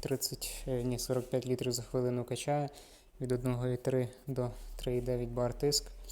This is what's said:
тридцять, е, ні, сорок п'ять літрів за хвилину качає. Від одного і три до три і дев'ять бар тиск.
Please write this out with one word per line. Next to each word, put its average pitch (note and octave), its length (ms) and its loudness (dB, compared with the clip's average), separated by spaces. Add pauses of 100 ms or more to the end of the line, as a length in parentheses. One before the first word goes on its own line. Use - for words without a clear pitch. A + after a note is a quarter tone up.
тридцять, - 680 -2
е, B2+ 140 2
ні, B2 160 2
сорок B2 320 0
п'ять A#2+ 160 2
літрів B2 260 2
за A#2+ 100 -2
хвилину B2 420 2
качає. C#3+ 440 0 (520)
Від B2+ 120 0
одного B2 360 2
і B2 80 2
три B2+ 320 2 (180)
до B2 240 0 (260)
три B2 200 0
і B2 40 2
дев'ять B2 300 0
бар A#2+ 240 2
тиск. - 360 2 (220)